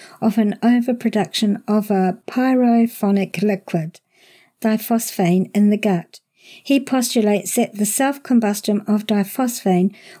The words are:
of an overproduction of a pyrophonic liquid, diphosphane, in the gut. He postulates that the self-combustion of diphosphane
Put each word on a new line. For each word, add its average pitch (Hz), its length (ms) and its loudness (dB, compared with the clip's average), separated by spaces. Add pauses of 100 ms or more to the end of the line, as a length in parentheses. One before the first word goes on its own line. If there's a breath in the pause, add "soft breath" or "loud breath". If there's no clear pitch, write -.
(220 loud breath)
of 220 160 0
an 208 260 0
overproduction 226 1040 0
of 208 240 0
a 190 260 0 (100)
pyrophonic 233 1120 0
liquid, 190 580 -2 (640 soft breath)
diphosphane, 214 920 0
in 208 160 4
the 214 80 2
gut. 190 440 -2 (420 loud breath)
He 277 160 2
postulates 226 760 -2
that 233 200 -2
the 208 100 -2
self-combustion 233 1000 0
of 208 180 0
diphosphane 202 880 0 (260 loud breath)